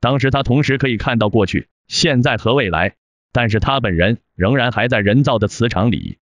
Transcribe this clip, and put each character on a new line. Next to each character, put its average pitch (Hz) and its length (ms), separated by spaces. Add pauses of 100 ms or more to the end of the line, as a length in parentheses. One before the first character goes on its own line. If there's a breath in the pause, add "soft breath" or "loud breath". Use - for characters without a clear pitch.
当 131 200
时 131 100
他 139 120
同 131 200
时 135 140
可 135 120
以 120 100
看 123 200
到 107 120
过 104 160
去、 - 220 (200)
现 135 340
在 123 140
和 110 160
未 127 160
来， 87 260 (380)
但 120 160
是 107 100
他 135 220
本 101 160
人 101 220 (160)
仍 104 200
然 123 160
还 107 180
在 120 120
人 104 240
造 131 140
的 101 100
磁 - 220
场 107 200
里。 55 280 (140)